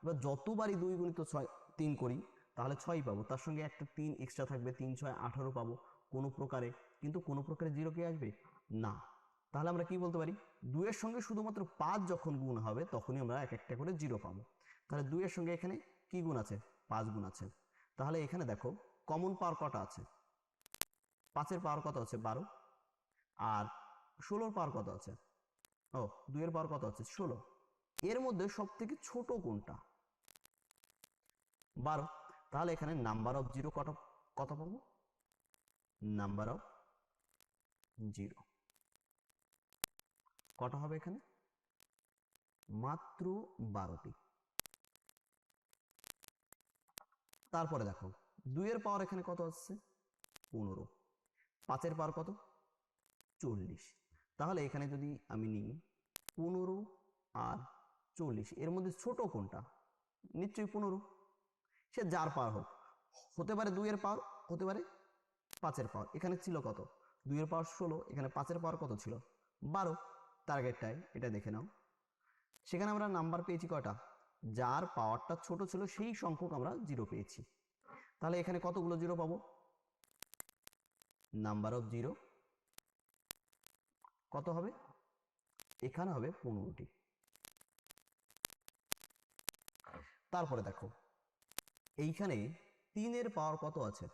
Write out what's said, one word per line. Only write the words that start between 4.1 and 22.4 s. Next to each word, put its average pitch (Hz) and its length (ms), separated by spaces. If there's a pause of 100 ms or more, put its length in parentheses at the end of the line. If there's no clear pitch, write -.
এক্সট্রা 131 280
থাকবে, 127 280
তিন 131 100 (100)
ছয় 139 160 (120)
আঠারো 131 300
পাবো, 117 160 (400)
কোনো 135 140 (100)
প্রকারে। 131 320 (320)
কিন্তু 151 260
কোনো 143 200
প্রকারে 160 300
জিরো 160 180
কে 170 60 (100)
আসবে 143 180 (540)
না। 104 100 (580)
তাহলে 151 220
আমরা 175 160
কি 185 140
বলতে 170 180
পারি? 160 120 (400)
দুইয়ের 196 280
সঙ্গে 226 260
শুধুমাত্র 214 340 (200)
পাঁচ 180 180 (120)
যখন 165 220 (100)
গুণ 127 120 (100)
হবে 110 160 (140)
তখনই 127 280
আমরা 120 120 (100)
এক - 120
একটা - 220
করে 160 120 (100)
জিরো 127 240
পাবো। 95 160 (460)
তাহলে 147 240
দুইয়ের 175 240
সঙ্গে 170 220
এখানে 185 180 (340)
কি 185 160
গুণ 160 180
আছে? 104 120 (360)
পাঁচ 110 220
গুণ 104 180
আছে। - 140 (520)
তাহলে 147 280
এখানে 175 260
দেখো 107 180 (400)
কমন 170 300
পাওয়ার 170 220
কটা 127 240
আছে? - 160 (1300)
পাঁচের 151 300
পাওয়ার 151 200
কত 151 100 (100)
আছে? - 100 (120)
বারো। 117 160 (1120)